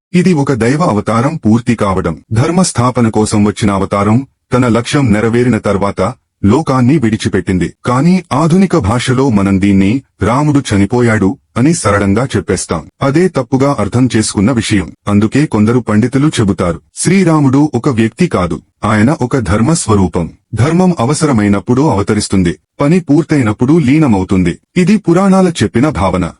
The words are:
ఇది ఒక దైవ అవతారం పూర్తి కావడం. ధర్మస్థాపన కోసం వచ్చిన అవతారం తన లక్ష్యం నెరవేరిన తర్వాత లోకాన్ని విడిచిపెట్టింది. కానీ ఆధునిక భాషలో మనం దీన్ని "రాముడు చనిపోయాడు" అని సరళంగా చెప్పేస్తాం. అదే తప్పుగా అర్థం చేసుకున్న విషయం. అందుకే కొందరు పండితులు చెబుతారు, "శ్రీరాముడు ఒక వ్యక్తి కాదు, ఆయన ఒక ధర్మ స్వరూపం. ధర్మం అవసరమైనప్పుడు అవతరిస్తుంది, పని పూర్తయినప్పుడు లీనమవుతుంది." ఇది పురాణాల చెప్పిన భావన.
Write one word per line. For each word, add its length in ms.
ఇది 200
ఒక 200
దైవ 300
అవతారం 520
పూర్తి 400
కావడం. 420
ధర్మస్థాపన 800
కోసం 340
వచ్చిన 280
అవతారం 560
తన 140
లక్ష్యం 460
నెరవేరిన 440
తర్వాత 560
లోకాన్ని 520
విడిచిపెట్టింది. 760
కానీ 380
ఆధునిక 440
భాషలో 520
మనం 320
దీన్ని 400
"రాముడు 380
చనిపోయాడు" 760
అని 160
సరళంగా 540
చెప్పేస్తాం. 460
అదే 260
తప్పుగా 520
అర్థం 360
చేసుకున్న 360
విషయం. 400
అందుకే 380
కొందరు 340
పండితులు 480
చెబుతారు, 540
"శ్రీరాముడు 800
ఒక 140
వ్యక్తి 380
కాదు, 340
ఆయన 360
ఒక 160
ధర్మ 360
స్వరూపం. 560
ధర్మం 460
అవసరమైనప్పుడు 840
అవతరిస్తుంది, 720
పని 180
పూర్తయినప్పుడు 800
లీనమవుతుంది." 800
ఇది 200
పురాణాల 540
చెప్పిన 260
భావన. 500